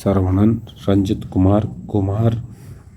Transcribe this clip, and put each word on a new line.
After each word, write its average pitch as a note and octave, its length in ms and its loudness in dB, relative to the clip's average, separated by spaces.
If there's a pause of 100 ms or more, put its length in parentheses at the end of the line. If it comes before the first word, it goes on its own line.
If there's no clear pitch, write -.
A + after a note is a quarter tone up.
சரவணன், G2 560 2 (260)
ரஞ்சித்குமார், G2 840 2 (180)
குமார். G#2 560 0 (540)